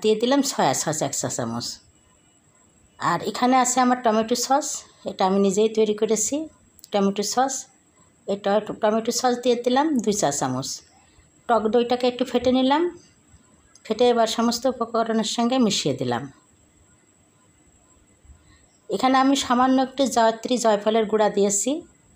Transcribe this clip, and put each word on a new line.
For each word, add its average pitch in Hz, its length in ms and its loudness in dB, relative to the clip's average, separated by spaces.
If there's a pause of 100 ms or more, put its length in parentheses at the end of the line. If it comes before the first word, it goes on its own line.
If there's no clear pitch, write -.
দিয়ে 214 140 2
দিলাম 247 260 2
সয়া 180 320 0
সস 151 280 -4
এক 139 140 -4
চা 135 140 -4
চামচ। 117 500 -6 (1200)
আর 165 220 -2
এখানে 247 360 0
আছে 254 220 2
আমার 254 240 2
টমেটো 220 320 0
সস, - 480 -2 (220)
এটা 196 200 -2
আমি 190 140 2
নিজেই 202 300 2
তৈরি 220 240 0
করেছি 220 560 -2 (420)
টমেটো 196 320 0
সস। 262 420 -2 (600)
এই 196 100 -4
ট-, 202 340 -2 (100)
টমেটো 220 300 0
সস 247 320 -2
দিয়ে 247 120 2
দিলাম 262 420 0
দুই 208 160 0
চা 156 180 0
চামচ। 131 500 -6 (680)
টক 220 200 2
দইটাকে 240 400 0
একটু 247 180 -2
ফেটে 247 260 0
নিলাম, 277 480 0 (840)
ফেটে 233 260 2
এবার 233 180 2
সমস্ত 233 380 -2
উপকরণের 226 580 -2
সঙ্গে 240 340 -2
মিশিয়ে 185 380 0
দিলাম। 123 360 -4 (2500)
এখানে 262 280 2
আমি 269 180 4
সামান্য 262 460 2
একটু 254 240 0
জয়ত্রী 226 520 2
জয়ফলের 220 480 2
গুঁড়া 214 240 2
দিয়েছি, 208 520 0 (340)